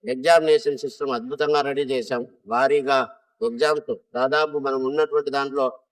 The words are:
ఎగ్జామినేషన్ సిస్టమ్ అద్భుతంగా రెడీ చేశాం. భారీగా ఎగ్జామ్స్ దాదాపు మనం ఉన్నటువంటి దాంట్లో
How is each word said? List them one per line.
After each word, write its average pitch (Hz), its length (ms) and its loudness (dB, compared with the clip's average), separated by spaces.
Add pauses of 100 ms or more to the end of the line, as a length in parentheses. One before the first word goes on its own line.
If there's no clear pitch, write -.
ఎగ్జామినేషన్ 147 680 4
సిస్టమ్ 139 320 -8
అద్భుతంగా 143 500 0
రెడీ 143 220 -2
చేశాం. 127 440 -4 (200)
భారీగా 139 640 2 (340)
ఎగ్జామ్స్ 226 520 -2 (200)
దాదాపు 147 440 0
మనం 135 260 -2
ఉన్నటువంటి 147 460 0
దాంట్లో 139 420 -2 (200)